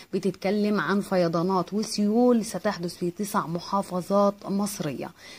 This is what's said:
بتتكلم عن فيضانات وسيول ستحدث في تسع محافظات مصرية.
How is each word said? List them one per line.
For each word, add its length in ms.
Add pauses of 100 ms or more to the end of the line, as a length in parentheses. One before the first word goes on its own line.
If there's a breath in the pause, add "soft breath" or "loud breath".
(140)
بتتكلم 680
عن 200
فيضانات 760
وسيول 680
ستحدث 520
في 140
تسع 360
محافظات 880 (120)
مصرية. 640 (280 loud breath)